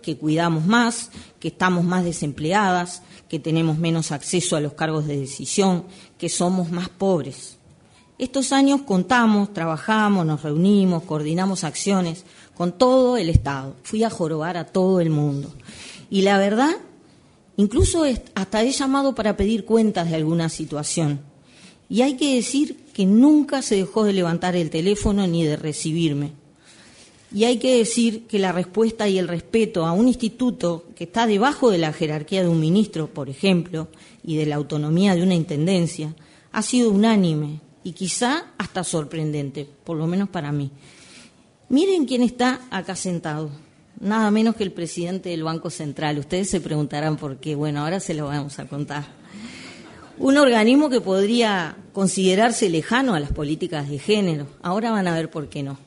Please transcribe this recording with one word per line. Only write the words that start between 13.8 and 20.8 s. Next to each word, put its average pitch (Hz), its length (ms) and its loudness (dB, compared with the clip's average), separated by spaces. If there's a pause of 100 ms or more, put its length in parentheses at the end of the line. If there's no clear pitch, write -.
Fui 220 200 -2
a 226 60 2
jorobar 165 480 -4
a 160 80 -8
todo 185 360 2
el 165 80 2
mundo. 147 440 -2 (560)
Y 196 120 2
la 196 160 4
verdad, 214 340 4 (880)
incluso 311 480 4
est-, 262 300 -2
hasta 208 280 -2
he 262 80 2
llamado 269 440 0
para 208 200 0
pedir 202 300 0
cuentas 214 440 2
de 160 60 0
alguna 160 320 0
situación. 147 720 -4 (680)